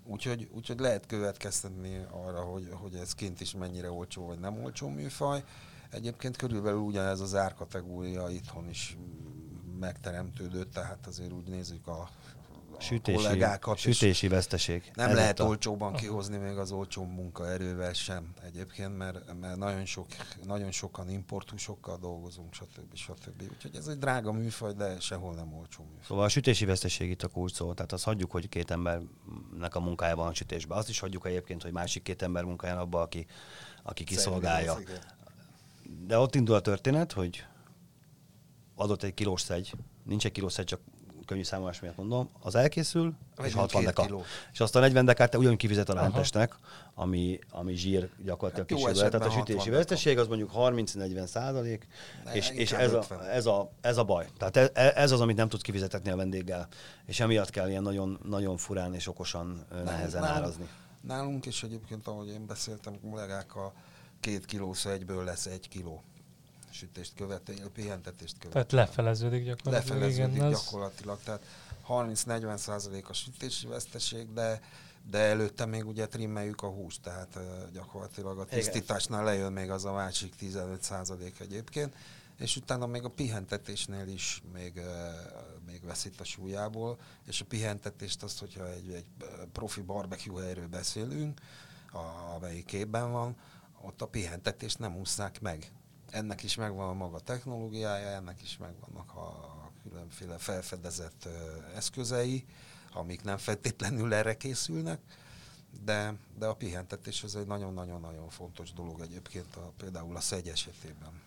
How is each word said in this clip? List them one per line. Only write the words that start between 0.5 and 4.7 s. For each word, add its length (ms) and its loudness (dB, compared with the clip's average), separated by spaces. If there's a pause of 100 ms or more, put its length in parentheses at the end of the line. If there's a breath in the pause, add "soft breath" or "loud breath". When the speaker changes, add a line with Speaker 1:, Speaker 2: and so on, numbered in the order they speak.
Speaker 1:
úgyhogy 240 -8
lehet 260 2
következtetni 1040 -4
arra, 300 -6
hogy, 280 -6 (120)
hogy 140 -10
ez 200 -6
kint 260 -6
is 140 -6
mennyire 360 -6
olcsó 340 -8
vagy 140 -8
nem 240 -6
olcsó 260 -6